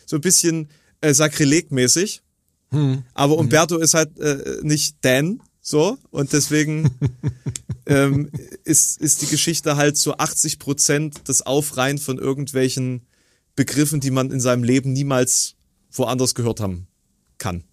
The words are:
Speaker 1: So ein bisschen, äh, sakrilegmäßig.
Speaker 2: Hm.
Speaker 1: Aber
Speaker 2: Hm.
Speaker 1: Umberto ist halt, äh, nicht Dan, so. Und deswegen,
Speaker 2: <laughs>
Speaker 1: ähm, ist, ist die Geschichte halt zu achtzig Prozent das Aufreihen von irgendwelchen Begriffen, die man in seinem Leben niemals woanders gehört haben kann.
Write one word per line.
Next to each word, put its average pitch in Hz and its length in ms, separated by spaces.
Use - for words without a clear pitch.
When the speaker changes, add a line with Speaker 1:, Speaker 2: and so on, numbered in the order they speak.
Speaker 1:
So - 120
ein 143 40
bisschen, 160 480
äh, 151 120
sakrilegmäßig. 151 1080
Speaker 2:
Hm. 135 320
Speaker 1:
Aber 143 220
Speaker 2:
Hm. 160 60
Speaker 1:
Umberto 156 360
ist 160 160
halt, 160 260
äh, 143 440
nicht 151 380
Dan, 143 400
so. 175 360
Und 139 220
deswegen, 151 580
Speaker 2:
<laughs> - 460
Speaker 1:
ähm, 139 440
ist, - 360
ist - 200
die 147 60
Geschichte 151 500
halt 147 200
zu - 200
achtzig 151 420
Prozent 147 680
das 131 180
Aufreihen 139 560
von 131 180
irgendwelchen 127 920
Begriffen, 147 440
die 135 120
man 131 200
in 131 100
seinem 123 220
Leben 131 300
niemals 135 600
woanders 127 440
gehört 117 240
haben 92 280
kann. 87 360